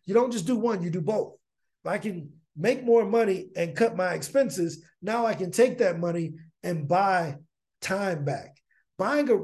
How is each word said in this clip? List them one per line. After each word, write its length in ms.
you 80
don't 200
just 140
do 100
one, 260
you 80
do 100
both. 340
If 60
I 80
can 340
make 260
more 220
money 500
and 220
cut 200
my 180
expenses, 680
now 240
I 100
can 180
take 260
that 220
money 340
and 260
buy 480
time 440
back. 360
Buying 320
a, 140